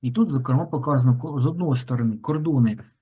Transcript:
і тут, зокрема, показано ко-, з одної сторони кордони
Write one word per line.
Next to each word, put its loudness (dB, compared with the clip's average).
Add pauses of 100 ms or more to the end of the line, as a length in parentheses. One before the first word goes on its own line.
і -2
тут, 2
зокрема, 0
показано 2
ко-, -6
з 2
одної 0
сторони -2
кордони 0 (220)